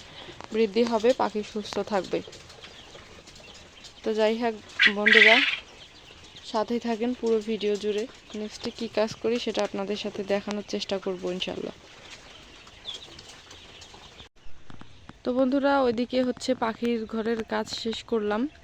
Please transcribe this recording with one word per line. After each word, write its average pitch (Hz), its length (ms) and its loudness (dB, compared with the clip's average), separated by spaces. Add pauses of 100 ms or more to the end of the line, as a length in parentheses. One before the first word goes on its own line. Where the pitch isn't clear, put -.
(540)
বৃদ্ধি 220 300 4
হবে, 233 300 4
পাখি 208 300 0
সুস্থ - 360 -6
থাকবে। 190 420 -2 (1800)
তো 220 100 0
যাই 220 240 4
হোক 233 180 0 (400)
বন্ধুরা, 208 400 10 (1080)
সাথেই 233 340 0
থাকেন 233 340 -2
পুরো 226 260 2
ভিডিও 208 360 0
জুড়ে। 208 320 -2 (280)
নেক্সটে 214 360 -6
কী 233 240 -6
কাজ 214 200 0
করি 233 240 0
সেটা 208 240 -2
আপনাদের 196 320 -4
সাথে 202 280 -6
দেখানোর 202 440 -2
চেষ্টা 202 300 -4
করব 185 340 -4
ইনশাল্লাহ। - 420 -6 (3500)
তো 247 100 0
বন্ধুরা, 269 480 4
ওইদিকে 247 420 2
হচ্ছে 247 320 0
পাখির 226 500 -2
ঘরের 226 380 -2
কাজ 214 240 -2
শেষ - 360 -6
করলাম, 220 460 0 (140)